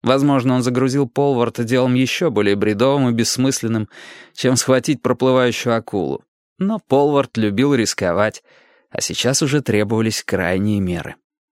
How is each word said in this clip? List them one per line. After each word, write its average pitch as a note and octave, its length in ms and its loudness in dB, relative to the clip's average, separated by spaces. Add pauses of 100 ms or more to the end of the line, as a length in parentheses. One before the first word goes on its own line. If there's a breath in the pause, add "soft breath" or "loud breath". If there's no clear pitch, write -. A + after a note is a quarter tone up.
Возможно, C3+ 520 2
он B2+ 80 0
загрузил B2+ 460 0
Полварта B2 560 0
делом B2+ 300 2
ещё C3 360 0
более G2+ 260 2
бредовым A#2+ 540 2
и - 20 0
бессмысленным, A2+ 760 -2 (440 loud breath)
чем B2+ 240 0
схватить C3 460 0
проплывающую B2+ 760 0
акулу. F2 480 -4 (340)
Но G3+ 200 -2
Полварт C#3+ 580 0
любил A2 380 0
рисковать, G#2 680 -2 (480 soft breath)
а - 100 -8
сейчас - 420 -2
уже C#3 200 0
требовались A2 640 -2
крайние G2 560 -2
меры. F2+ 360 -6 (340)